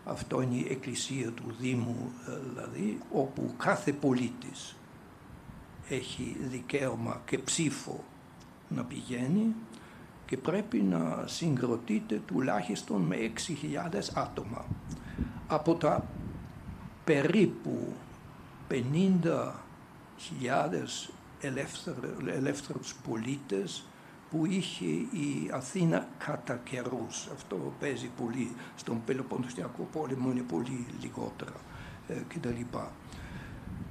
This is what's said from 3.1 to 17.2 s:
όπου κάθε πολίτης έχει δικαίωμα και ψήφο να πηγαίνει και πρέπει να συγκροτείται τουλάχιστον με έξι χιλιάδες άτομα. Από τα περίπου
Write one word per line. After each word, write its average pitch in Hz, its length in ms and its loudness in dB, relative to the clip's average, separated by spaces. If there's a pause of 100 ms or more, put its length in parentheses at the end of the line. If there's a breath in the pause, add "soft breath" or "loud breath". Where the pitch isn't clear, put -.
όπου 135 440 2
κάθε 175 360 4
πολίτης 127 840 2 (1120)
έχει 123 520 -4
δικαίωμα 123 840 0
και 127 120 2
ψήφο - 640 0 (640)
να 123 160 0
πηγαίνει 127 720 2 (720 loud breath)
και 127 100 -2
πρέπει 202 420 2
να 165 480 4
συγκροτείται 120 1000 2
τουλάχιστον - 760 2
με 80 140 4
έξι 113 380 -2
χιλιάδες 170 560 -2
άτομα. - 540 -2 (840 loud breath)
Από 160 280 4
τα - 320 4 (1000)
περίπου 156 880 6 (760)